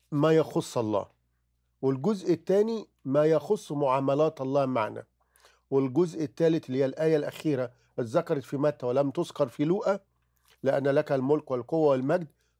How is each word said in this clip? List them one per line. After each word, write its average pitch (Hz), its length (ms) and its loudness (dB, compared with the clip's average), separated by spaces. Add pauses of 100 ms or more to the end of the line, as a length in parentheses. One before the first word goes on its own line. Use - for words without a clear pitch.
(120)
ما 156 200 2
يخص 156 460 0
الله، 107 280 -2 (760)
والجزء 160 500 0
الثاني 208 560 0 (160)
ما 143 200 2
يخص 160 480 0
معاملات 139 680 0
الله 135 260 0
معنا، 110 380 -4 (640)
والجزء 151 540 0
الثالث 160 420 0
اللي 131 120 -4
هي 139 60 2
الآية 156 320 0
الأخيرة 143 560 -2 (260)
اتذكرت 139 460 -2
في - 120 -8
متى 147 300 -2
ولم 135 240 0
تذكر 147 380 -2
في 147 160 -4
لوقا، 190 360 0 (600)
"لأن 135 260 0
لك 147 240 2
الملك 139 380 0
والقوة 143 400 0
والمجد"، 143 360 0 (340)